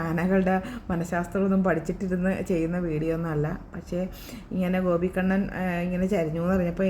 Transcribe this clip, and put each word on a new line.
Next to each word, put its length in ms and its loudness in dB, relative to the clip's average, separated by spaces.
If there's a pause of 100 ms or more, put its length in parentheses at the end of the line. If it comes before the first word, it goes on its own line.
ആനകളുടെ 480 2 (360)
മനഃശാസ്ത്രമൊന്നും 760 0
പഠിച്ചിട്ടിരുന്ന് 680 0 (180)
ചെയ്യുന്ന 280 0 (100)
വീഡിയോ 280 0
ഒന്നും 180 -2
അല്ല. 120 2 (280)
പക്ഷേ 260 -4 (540)
ഇങ്ങനെ 240 2 (100)
ഗോപിക്കണ്ണൻ, 540 2 (180)
ആ, 20 -2 (240)
ഇങ്ങനെ 200 0
ചരിഞ്ഞു 360 0
എന്ന് 140 2
അറിഞ്ഞപ്പോൾ 320 0